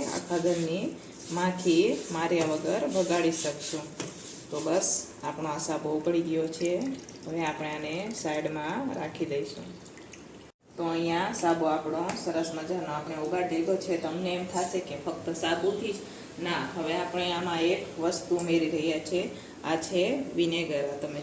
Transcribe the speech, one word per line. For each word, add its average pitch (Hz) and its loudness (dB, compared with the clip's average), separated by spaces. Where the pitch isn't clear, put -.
આખા 175 0
ઘરની 170 2
માખી 180 4
માર્યા 165 2
વગર 160 0
ભગાડી 170 4
શકશું. 151 -2
તો 151 -2
બસ, 180 4
આપણો 151 -4
આ 151 -2
સાબુ 156 0
ઉકળી 170 2
ગયો 160 2
છે. 170 0
હવે 160 -2
આપણે 151 -2
આને 151 -4
સાઈડમાં 156 -2
રાખી 156 -4
દઈશું. - -4
તો 170 -2
અહીંયા 170 2
સાબુ 165 4
આપણો 156 2
સરસ 165 0
મજાનો 160 -2
આપણે 151 -4
ઉગાડી 175 0
દીધો 175 4
છે. 185 0
તમને 170 -2
એમ 180 -2
થશે 185 0
કે 143 -6
ફક્ત 170 -4
સાબુથી 185 2
જ, - -6
ના, 165 0
હવે 160 0
આપણે 175 0
આમાં 170 0
એક 190 2
વસ્તુ 175 0
ઉમેરી 165 4
રહ્યા 156 0
છે. 185 2
આ 160 2
છે 185 4
વિનેગર. 165 2
આ - -4
તમે 147 -4